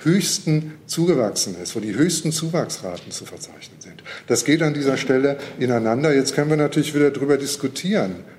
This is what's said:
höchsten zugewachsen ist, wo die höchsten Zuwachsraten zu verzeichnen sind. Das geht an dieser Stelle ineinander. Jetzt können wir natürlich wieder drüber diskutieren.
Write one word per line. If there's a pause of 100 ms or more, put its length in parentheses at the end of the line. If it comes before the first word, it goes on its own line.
höchsten (100)
zugewachsen
ist,
wo
die
höchsten
Zuwachsraten
zu
verzeichnen
sind. (240)
Das
geht
an
dieser
Stelle (220)
ineinander.
Jetzt
können
wir
natürlich
wieder
drüber
diskutieren. (220)